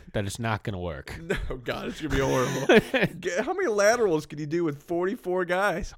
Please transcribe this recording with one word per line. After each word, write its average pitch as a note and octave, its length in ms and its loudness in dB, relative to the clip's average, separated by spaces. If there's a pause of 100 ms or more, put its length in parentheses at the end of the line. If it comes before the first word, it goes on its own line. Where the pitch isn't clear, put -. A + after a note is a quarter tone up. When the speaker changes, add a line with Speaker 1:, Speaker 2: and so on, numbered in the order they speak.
(140)
Speaker 1:
that G#2+ 120 -2
it's G2 140 -6
not A2+ 240 -2
gonna G2 160 -6
work. E2+ 360 -8 (100)
Speaker 2:
<laughs> - 240 -4
No, C3 80 -6
God, B2+ 320 -6
it's - 120 -10
gonna D3 140 -2
be C3 60 2
horrible. C3+ 580 4 (340)
Speaker 1:
<laughs> - 60 -14
Speaker 2:
G-, - 100 -4 (140)
how D4+ 100 -4
many F#4 140 0
laterals G#3 580 4
can D3+ 140 -12
you D3+ 80 -6
do E3+ 160 0
with C#3+ 180 -2
forty-four F3+ 640 -2
guys? F#3 520 -2